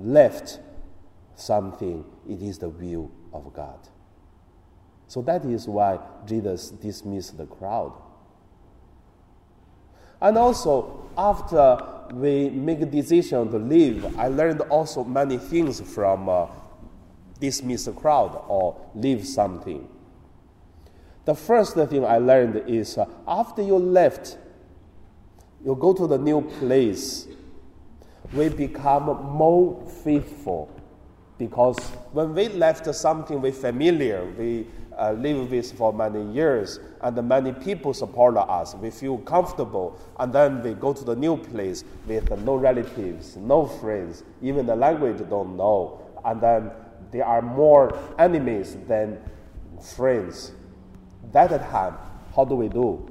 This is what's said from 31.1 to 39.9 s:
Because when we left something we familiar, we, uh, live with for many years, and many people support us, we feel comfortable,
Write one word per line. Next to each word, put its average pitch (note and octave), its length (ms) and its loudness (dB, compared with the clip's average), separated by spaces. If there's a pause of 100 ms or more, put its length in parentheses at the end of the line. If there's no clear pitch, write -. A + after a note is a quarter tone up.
Because A#2+ 400 2 (360)
when D#3 200 -2
we G3+ 140 0
left D#3+ 480 0
something D#3 460 -2
we C3+ 100 0
familiar, C3 720 0 (120)
we, A#2 300 -4 (300)
uh, G#2+ 160 0
live C3 360 -4
with A#2+ 260 -4
for A2 160 0
many G#2+ 400 -4
years, B2+ 480 0 (220)
and A#2+ 260 -4
many C3 240 2
people D3 420 -6
support A#2+ 440 4
us, F2+ 380 -2
we A2 160 -8
feel C3+ 280 -6
comfortable, C3+ 800 -2 (200)